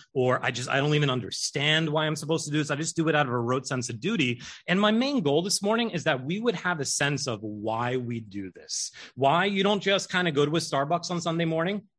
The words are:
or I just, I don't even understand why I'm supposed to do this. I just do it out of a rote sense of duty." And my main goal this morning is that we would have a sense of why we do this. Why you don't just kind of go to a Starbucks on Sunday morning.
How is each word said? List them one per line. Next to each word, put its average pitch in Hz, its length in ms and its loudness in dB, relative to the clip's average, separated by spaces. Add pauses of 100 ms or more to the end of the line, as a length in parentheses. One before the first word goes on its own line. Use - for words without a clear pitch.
(140)
or 127 280 2
I 123 80 0
just, 123 200 -6
I 131 80 2
don't 147 160 4
even 147 160 4
understand 151 800 0
why 156 160 2
I'm 156 100 0
supposed 151 300 -2
to 147 40 -6
do 151 60 0
this. 151 140 0
I 147 60 0
just 165 200 -4
do 165 120 2
it 151 60 4
out 147 120 4
of 120 80 -2
a 123 40 2
rote 127 280 0
sense 123 240 -4
of 117 100 -8
duty." 143 400 0 (260)
And 180 140 2
my 208 120 4
main 262 280 2
goal 147 220 4
this 196 180 0
morning 226 300 0
is 151 140 -4
that 135 200 0
we 185 160 -4
would 233 140 0
have 175 260 -2
a 131 60 -2
sense 143 400 0
of 110 160 -4
why 110 560 -2
we 120 220 -6
do 98 340 -10
this. - 380 -8 (220)
Why 143 300 4
you 196 180 0
don't 202 200 2
just 196 260 0
kind 180 180 0
of 160 60 0
go 143 140 4
to 156 100 2
a - 20 2
Starbucks 156 520 -2
on 175 100 -2
Sunday 170 240 -2
morning. 165 380 -2 (160)